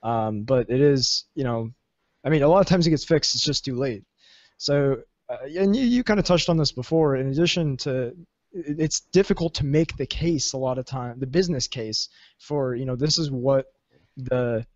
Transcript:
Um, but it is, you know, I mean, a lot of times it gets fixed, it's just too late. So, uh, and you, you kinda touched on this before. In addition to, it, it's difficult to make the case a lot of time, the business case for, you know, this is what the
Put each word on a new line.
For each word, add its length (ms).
Um, 400
but 260
it 120
is, 440
you 80
know, 280
I 60
mean, 140
a 40
lot 120
of 80
times 200
it 40
gets 140
fixed, 300
it's 80
just 220
too 100
late. 280
So, 400
uh, 80
and 180
you, 80
you 200
kinda 200
touched 260
on 80
this 140
before. 440
In 120
addition 500
to, 300
it, 280
it's 200
difficult 560
to 100
make 320
the 80
case 480
a 40
lot 200
of 80
time, 340
the 80
business 400
case 420
for, 380
you 100
know, 100
this 220
is 140
what 420
the 480